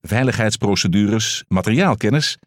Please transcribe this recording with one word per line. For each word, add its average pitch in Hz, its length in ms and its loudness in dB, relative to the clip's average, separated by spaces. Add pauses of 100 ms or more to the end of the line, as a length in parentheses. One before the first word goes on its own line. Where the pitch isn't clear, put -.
veiligheidsprocedures, 104 1500 0
materiaalkennis 117 1000 0